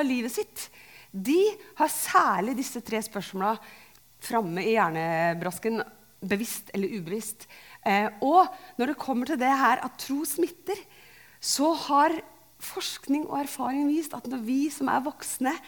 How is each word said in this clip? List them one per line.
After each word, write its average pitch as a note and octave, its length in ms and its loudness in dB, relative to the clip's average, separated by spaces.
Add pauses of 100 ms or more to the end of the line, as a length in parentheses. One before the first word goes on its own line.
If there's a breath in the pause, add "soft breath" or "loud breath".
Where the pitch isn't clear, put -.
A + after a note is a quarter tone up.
livet B3+ 260 0
sitt, - 380 -6 (420 loud breath)
de A#3+ 300 2 (340 loud breath)
har D4+ 160 4
særlig A#3+ 640 2
disse B3+ 300 -6
tre G#3+ 180 -2
spørsmålene G3+ 560 -4 (600 loud breath)
framme F#3+ 420 -2
i A3+ 140 2
hjernebrasken, E3+ 1040 0 (400)
bevisst G3+ 540 -4
eller G3 240 -2
ubevisst. F3+ 480 -8 (340 loud breath)
Eh, G#3 280 2 (120)
og E4 240 6 (320 loud breath)
når B3+ 140 0
det - 100 -6
kommer B3+ 280 -2
til D4+ 120 0
det B3+ 80 4
her C4+ 320 4
at - 200 -10
tro C#4 260 -4
smitter, F4+ 500 -4 (640 loud breath)
så D4+ 300 2 (160)
har C#4+ 260 6 (480)
forskning - 640 -4
og C#4 160 -4
erfaring C#4 480 -2
vist D4+ 240 0
at A#3+ 160 -10
når B3 160 -4
vi C4 140 2 (140)
som C4+ 180 0
er C4+ 100 2
voksne C4+ 520 -2 (140)